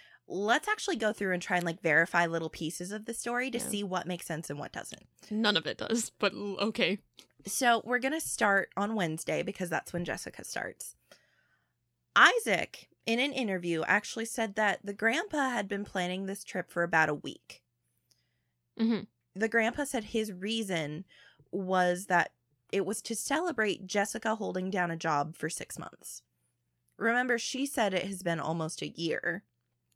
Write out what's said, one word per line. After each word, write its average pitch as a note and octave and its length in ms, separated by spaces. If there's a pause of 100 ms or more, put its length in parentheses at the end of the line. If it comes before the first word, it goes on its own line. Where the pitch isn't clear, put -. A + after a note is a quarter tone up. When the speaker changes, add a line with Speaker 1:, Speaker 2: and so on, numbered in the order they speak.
(280)
Speaker 1:
let's G#3+ 420
actually G#4 260
go G#3+ 160
through G3 220
and F3 80
try F3+ 160
and, F3 80
like, E3+ 160
verify E3+ 440
little E3 240
pieces F3+ 440
of G#3+ 120
the A#3 80
story B3 380
to A#3+ 60
Speaker 2:
Yeah. - 100
Speaker 1:
see G3+ 160
what F#3 240
makes F3 180
sense D#3+ 240
and D3 80
what - 140
doesn't. - 340 (240)
Speaker 2:
None G#3+ 280
of D#3 100
it - 100
does, - 400
but G3+ 160
l-, G3+ 280
okay. G3+ 380 (460)
Speaker 1:
So A#3 400
we're B3 140
gonna C4+ 220
start G3 540
on G#3 200
Wednesday D#3+ 480
because F3+ 260
that's - 240
when F3 120
Jessica - 380
starts. - 520 (1200)
Isaac, B3+ 720 (180)
in A3+ 140
an C#4 140
interview, F3 540
actually G#3+ 380
said A3 300
that G#3 280
the G3+ 100
grandpa C#4 560
had G#3+ 180
been G3+ 180
planning F#3 400
this G3 180
trip - 280
for C4 100
about E3 280
a D3+ 40
week. - 480 (1200)
Speaker 2:
Mm-hmm. A3+ 220 (340)
Speaker 1:
The G#3+ 140
grandpa A#3 340
said A#3+ 220
his A3 260
reason F#3 720 (460)
was F#3 560
that F3 240 (400)
it G3 140
was G#3+ 180
to A3+ 120
celebrate B3+ 720
Jessica G#3 500
holding F#3 360
down F3+ 180
a E3 80
job D#3 380
for D#3+ 140
six - 280
months. - 460 (720)
Remember, A#3+ 400
she C4 300
said G#3 260
it F3 140
has F#3+ 160
been E3+ 160
almost D#3+ 420
a D3+ 60
year. E3 560 (520)